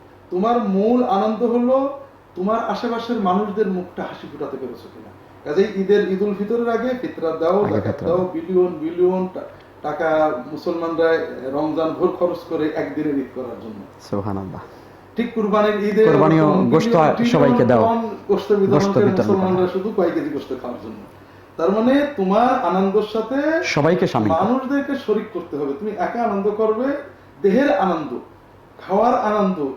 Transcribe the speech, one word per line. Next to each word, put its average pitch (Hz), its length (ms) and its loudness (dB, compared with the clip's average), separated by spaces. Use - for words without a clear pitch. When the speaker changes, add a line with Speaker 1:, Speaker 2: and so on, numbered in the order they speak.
Speaker 1:
তোমার 214 380 0
মূল 226 340 2
আনন্দ 214 400 0
হলো 247 560 0
তোমার 220 340 -2
আশেপাশের 226 500 -4
মানুষদের 202 480 0
মুখটা 180 360 -6
হাসি - 280 -14
ফুটাতে 143 260 -8
পেরেছো 120 360 -12
কিনা। - 160 -20
কাজেই 196 380 0
ঈদের, 190 300 2
ঈদ 190 100 -2
উল 208 160 0
ফিতরের 233 320 -2
আগে 226 200 -2
ফিতরা 160 300 -4
দাও, 175 320 0
Speaker 2:
আগে - 100 0
Speaker 1:
যাকাত - 220 -2
Speaker 2:
ফিতরা 175 140 -4
Speaker 1:
দাও, 175 80 2
Speaker 2:
দাও। 185 160 -2
Speaker 1:
বিলিয়ন 180 340 0
বিলিয়ন 180 680 0
টা-, - 80 -10
টাকা 156 500 0
মুসলমানরা 165 680 0
রমজান 156 360 -2
ভোর 156 300 0
খরচ 175 180 0
করে 156 260 -2
একদিনের 147 420 -4
ঈদ 131 80 -2
করার 117 280 -10
জন্য। 104 460 -16
Speaker 2:
সুবহানাল্লাহ। 98 520 -4
Speaker 1:
ঠিক - 180 -4
কুরবানির 208 560 0
ঈদে 214 160 4
Speaker 2:
কুরবানিও 156 420 6
Speaker 1:
ওরকম 151 220 4
Speaker 2:
গোশত 160 180 4
Speaker 1:
বিলিয়ন, 165 240 6
বিলিয়ন 240 200 0
Speaker 2:
সবাইকে 233 340 4
দাও। 117 160 6
Speaker 1:
টন 226 280 2
গোশত 196 260 0
বিতরণ 196 120 4
Speaker 2:
গোশত 190 260 4
Speaker 1:
করে 214 140 4
Speaker 2:
বিতরণ 190 220 2
Speaker 1:
মুসলমানরা 190 300 2
Speaker 2:
করা। 180 100 2
Speaker 1:
শুধু 190 300 -4
কয়েক 170 160 2
কেজি 147 160 -4
গোশত 139 320 -8
খাওয়ার 120 220 -10
জন্য। 110 120 -14
তার 170 140 2
মানে 262 360 2
তোমার 214 480 2
আনন্দের 196 360 2
সাথে 285 500 -2
Speaker 2:
সবাইকে 170 440 2
শামিল 110 260 0
করো। 170 100 2
Speaker 1:
মানুষদেরকে 269 520 -2
শরিক 214 160 0
করতে - 240 -8
হবে। 139 160 -4
তুমি 208 180 -6
একা 233 320 -4
আনন্দ 202 280 0
করবে, 220 320 0
দেহের 262 360 4
আনন্দ, 156 420 -2
খাওয়ার 220 340 2
আনন্দ, 196 560 0